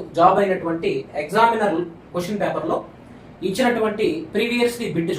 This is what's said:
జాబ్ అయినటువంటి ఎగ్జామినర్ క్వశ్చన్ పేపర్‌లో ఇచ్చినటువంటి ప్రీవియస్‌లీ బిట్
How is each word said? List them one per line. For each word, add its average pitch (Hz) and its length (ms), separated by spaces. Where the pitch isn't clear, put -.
జాబ్ 190 260
అయినటువంటి 170 480
ఎగ్జామినర్ 214 540
క్వశ్చన్ 185 300
పేపర్‌లో - 340
ఇచ్చినటువంటి 214 600
ప్రీవియస్‌లీ 240 600
బిట్ 170 220